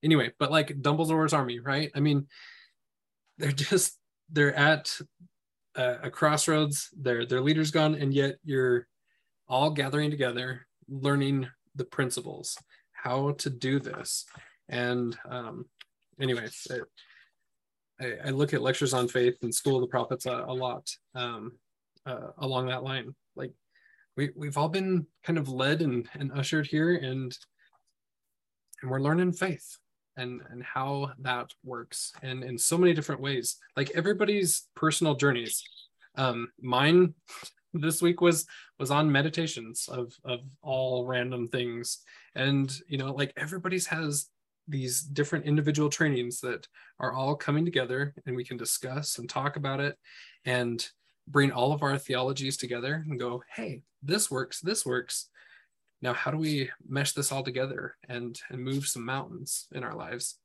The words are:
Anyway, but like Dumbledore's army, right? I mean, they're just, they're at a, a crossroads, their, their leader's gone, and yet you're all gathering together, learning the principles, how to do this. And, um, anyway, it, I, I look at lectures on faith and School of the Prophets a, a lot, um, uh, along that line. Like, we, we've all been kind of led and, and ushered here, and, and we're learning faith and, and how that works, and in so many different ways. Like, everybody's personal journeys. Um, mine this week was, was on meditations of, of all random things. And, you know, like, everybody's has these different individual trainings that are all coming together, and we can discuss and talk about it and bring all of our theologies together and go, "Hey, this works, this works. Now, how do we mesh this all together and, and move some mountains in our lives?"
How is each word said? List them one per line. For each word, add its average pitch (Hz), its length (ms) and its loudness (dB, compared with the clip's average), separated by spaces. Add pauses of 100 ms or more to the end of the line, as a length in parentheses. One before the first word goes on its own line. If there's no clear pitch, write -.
Anyway, 143 340 6
but 139 140 2
like 151 300 2
Dumbledore's 156 520 4
army, 123 260 2
right? 139 360 -2
I 143 40 -2
mean, 143 280 4 (1120)
they're 147 120 2
just, 139 460 2 (340)
they're 147 240 4
at 147 400 4 (800)
a, 127 280 0
a 127 80 -4
crossroads, 151 840 2
their, 120 300 0
their 123 160 0
leader's 151 300 4
gone, 156 240 4
and 139 180 0
yet 139 300 2
you're 127 440 2 (600)
all 139 240 4
gathering 147 400 0
together, 127 560 -4 (200)
learning 139 600 2 (280)
the 131 100 -4
principles, - 680 -4 (380)
how 135 460 -2
to - 100 -2
do 131 300 0
this. - 460 -6 (440)
And, 123 480 -2 (100)
um, 120 380 -10 (560)
anyway, 120 260 -2 (220)
it, 123 140 -6 (1160)
I, 127 280 -6
I - 20 -4
look 143 240 2
at 127 80 2
lectures 131 320 2
on 123 140 2
faith 123 340 2
and 113 120 -4
School 139 220 2
of 127 60 2
the 123 60 0
Prophets 123 400 -2
a, 123 200 -4
a 127 60 -6
lot, 127 340 -6 (280)
um, 120 380 -8 (520)
uh, 120 220 -10 (100)
along 131 300 -2
that 127 160 -4
line. 135 320 -6 (200)
Like, 135 180 -8 (600)
we, 143 200 0
we've 147 220 -6
all 156 120 2
been 185 360 2 (180)
kind 165 140 0
of 143 100 -2
led 135 340 2
and, 123 320 0
and 143 180 -6
ushered 143 340 0
here, 160 300 4
and, 131 420 -4 (1400)
and 131 80 -6
we're 131 100 0
learning 170 340 4
faith - 440 -4 (380)
and, 123 340 -8
and 120 140 -12
how 139 560 -2
that 127 320 -4 (120)
works, 120 500 -10 (100)
and 127 200 -6
in 123 140 -6
so 165 200 2
many 180 160 8
different 147 280 0
ways. 135 360 -2 (180)
Like, 139 160 0
everybody's 196 840 2
personal 156 400 2
journeys. 127 480 2 (520)
Um, 120 440 0
mine 147 540 6 (600)
this 160 280 0
week 175 200 4
was, 170 260 6 (320)
was 131 100 -2
on 151 220 6
meditations 143 760 0
of, 123 260 -6 (100)
of 123 160 -4 (240)
all 127 420 0
random 123 420 -2
things. 120 520 -4 (340)
And, 135 400 2 (140)
you 143 100 -4
know, 135 160 -4
like, 139 240 -2
everybody's 180 500 -4
has 151 420 -2 (380)
these 131 340 -2
different 147 440 -2
individual 151 440 2
trainings 131 500 0
that 123 280 -6 (320)
are 127 140 -4
all 135 220 0
coming 147 300 0
together, 139 500 -2 (100)
and 127 100 -4
we 123 80 -4
can 123 140 -10
discuss 127 600 -6
and 117 100 -10
talk 143 280 -4
about 139 220 -4
it 143 160 -2 (500)
and 123 420 0 (400)
bring 139 240 6
all 131 220 2
of 147 100 -2
our 139 140 2
theologies 135 600 -2
together 131 500 -4
and 139 120 -4
go, 123 240 -6 (100)
"Hey, 202 300 -10 (180)
this 180 300 0
works, 131 300 -6
this 196 240 -2
works. 123 440 -4 (720)
Now, 123 120 -2
how - 180 -2
do 156 60 -2
we 151 320 0 (180)
mesh 143 260 -2
this 143 180 -2
all 135 120 -4
together 127 520 -6 (120)
and, 120 320 -8 (100)
and 123 140 -8
move 135 240 -4
some 120 180 -6
mountains - 680 -8
in 131 100 -8
our 110 120 -8
lives?" - 500 -10